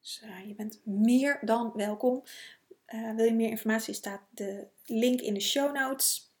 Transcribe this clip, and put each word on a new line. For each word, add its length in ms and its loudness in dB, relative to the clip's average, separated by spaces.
Dus, 220 -16
eh, 240 -16
je 80 -12
bent 300 -10
meer 580 4
dan 320 0
welkom. 480 0
Eh, 300 -8
wil 100 4
je 100 6
meer 160 2
informatie, 440 -2
staat 260 -8
de 360 -10
link 360 2
in 140 -2
de 60 -2
show 340 0
notes. 560 -2